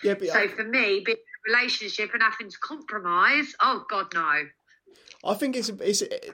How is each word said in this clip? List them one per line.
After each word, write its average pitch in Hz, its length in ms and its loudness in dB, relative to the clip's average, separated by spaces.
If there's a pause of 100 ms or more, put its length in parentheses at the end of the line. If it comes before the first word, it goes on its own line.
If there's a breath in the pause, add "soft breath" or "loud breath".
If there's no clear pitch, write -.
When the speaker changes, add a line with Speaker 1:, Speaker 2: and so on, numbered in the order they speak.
Speaker 1:
Yeah, 202 120 2
but 196 120 -4
Speaker 2:
So 165 120 2
Speaker 1:
I 208 80 2
Speaker 2:
for 220 160 -6
me, 214 420 2
being 226 120 0
in - 360 -6
a - 20 6
relationship 220 580 -2
and 226 80 2
having 220 280 2
to - 100 -18
compromise, 214 1000 0
oh 254 280 2
God, 196 240 -2
no. 151 300 2 (800 loud breath)
Speaker 1:
I 196 100 0
think 254 220 -2
it's, 233 140 -2
it's, 202 340 0 (300)